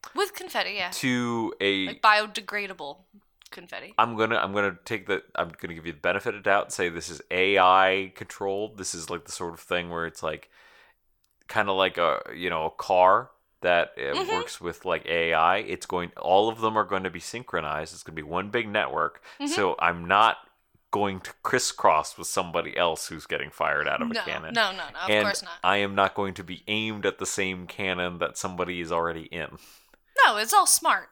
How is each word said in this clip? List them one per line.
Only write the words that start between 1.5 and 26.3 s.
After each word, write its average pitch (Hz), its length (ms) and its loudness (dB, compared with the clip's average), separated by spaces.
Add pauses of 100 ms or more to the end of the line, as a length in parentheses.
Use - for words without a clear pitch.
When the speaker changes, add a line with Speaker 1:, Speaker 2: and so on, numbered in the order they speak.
Speaker 2:
a 98 280 0
Speaker 1:
Like - 140 -8
biodegradable 208 960 0 (520)
confetti. 175 480 -14
Speaker 2:
I'm 113 180 2
gonna, 110 200 2
I'm 95 160 0
gonna 101 320 0
take 104 240 -6
the, 95 140 0 (120)
I'm 85 160 -2 (100)
gonna 85 140 -10
give 80 120 -14
you 82 60 -6
the 73 60 -20
benefit 98 380 -2
of 101 80 -16
doubt 101 220 4
and - 60 -12
say 90 160 0
this 85 220 -8
is 80 100 -12 (120)
A 95 260 4
I 95 560 6
controlled. 101 640 -6
This - 160 -8
is, 80 160 -10
like, 85 140 -8
the - 80 -16
sort 85 220 -6
of 82 60 -18
thing 87 300 -4
where 85 160 -4
it's, - 160 -12
like, 78 260 -6 (1000)
kinda 101 240 0
like 95 260 2
a, 80 240 2 (120)
you 87 160 -4
know, 80 160 0
a 78 40 -4
car 95 600 4 (320)
that, 87 360 4
uh, 69 160 -4
Speaker 1:
Mm-hmm. 381 180 -4
Speaker 2:
works - 280 -6
with, 85 240 -8
like, 85 220 -2
A 82 280 2
I. 85 240 4
It's 95 280 -6
going, 87 300 -4
all 98 320 4
of 110 120 -4
them 110 180 2
are 104 60 4
gonna 92 260 -2
be 85 100 -10
synchronized. 78 720 -6
It's 87 100 -18
gonna 80 120 -16
be 78 80 -8
one 87 280 -4
big 113 180 0
network. 80 540 -2 (180)
Speaker 1:
Mm-hmm. 285 120 -4
Speaker 2:
So 98 280 2
I'm 85 260 0
not 101 300 4 (560)
going 98 280 -2
to - 120 -12 (100)
crisscross - 760 2
with 85 100 -12
somebody 85 500 -4
else 82 320 0
who's 80 180 -12
getting 76 240 -6
fired 76 360 0
out 71 140 0
of - 80 -4
Speaker 1:
No, - 120 -4
Speaker 2:
a - 40 -6
cannon. 76 300 -8
Speaker 1:
no, 214 180 2
no, 185 200 -10
no, - 120 -12
of 190 60 0
Speaker 2:
And 107 160 4
Speaker 1:
course - 160 -2
not. 170 100 -14 (100)
Speaker 2:
I 92 160 4
am 98 160 -2
not 98 200 4
going 98 200 -4